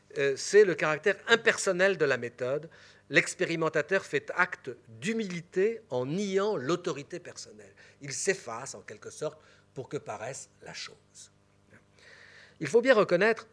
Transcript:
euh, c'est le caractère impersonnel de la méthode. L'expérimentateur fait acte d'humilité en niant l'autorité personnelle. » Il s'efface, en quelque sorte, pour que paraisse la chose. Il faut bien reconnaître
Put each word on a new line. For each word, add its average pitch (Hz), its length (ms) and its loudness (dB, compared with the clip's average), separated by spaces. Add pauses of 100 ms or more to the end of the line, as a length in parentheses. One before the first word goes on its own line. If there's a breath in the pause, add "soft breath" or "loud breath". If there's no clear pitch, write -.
(180)
euh, 139 180 2
c'est 202 300 8
le 165 100 0
caractère 160 420 0 (100)
impersonnel 196 680 2
de 151 80 2
la 131 120 2
méthode. 127 520 -6 (400 loud breath)
L'expérimentateur 165 960 0
fait - 300 -4
acte 175 360 -2 (160)
d'humilité 185 1000 -4
en 127 160 -2
niant 196 520 -2
l'autorité 160 600 -6
personnelle. » 107 540 -18 (280 loud breath)
Il 139 100 -12
s'efface, 120 640 -6
en 98 60 -16
quelque 110 280 -16
sorte, 151 300 -10 (340 soft breath)
pour 131 160 -12
que 143 80 -8
paraisse 117 520 -12 (140)
la - 100 -16
chose. - 220 -14 (1600 loud breath)
Il 151 80 -6
faut 214 140 6
bien 254 140 6
reconnaître 202 580 2